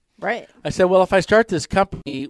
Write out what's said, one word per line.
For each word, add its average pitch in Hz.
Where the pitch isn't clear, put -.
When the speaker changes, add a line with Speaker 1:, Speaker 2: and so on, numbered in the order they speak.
Speaker 1:
Right. 208
Speaker 2:
I 147
said, 185
"Well, 185
if 180
I 190
start 214
this 160
company, 143